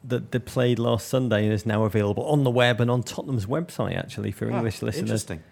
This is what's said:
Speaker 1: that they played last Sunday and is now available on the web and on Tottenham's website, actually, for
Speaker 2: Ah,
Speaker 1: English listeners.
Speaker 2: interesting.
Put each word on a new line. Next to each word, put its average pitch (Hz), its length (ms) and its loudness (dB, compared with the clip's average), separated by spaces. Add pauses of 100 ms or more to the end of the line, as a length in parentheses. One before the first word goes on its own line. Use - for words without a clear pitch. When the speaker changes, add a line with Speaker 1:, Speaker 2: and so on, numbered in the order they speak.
Speaker 1:
that 120 280 -4
they 127 60 -2
played 123 400 0
last 117 300 0
Sunday 117 360 2
and 107 80 4
is 104 140 0
now 107 180 2
available 104 420 0
on 151 180 4
the 127 60 4
web 120 300 4
and 120 100 4
on 123 120 2
Tottenham's 117 440 -4
website, 120 500 -2
actually, 104 360 -6
for 113 180 -4
Speaker 2:
Ah, 120 60 -2
Speaker 1:
English 117 260 -2
listeners. 117 200 -2
Speaker 2:
interesting. 104 500 -4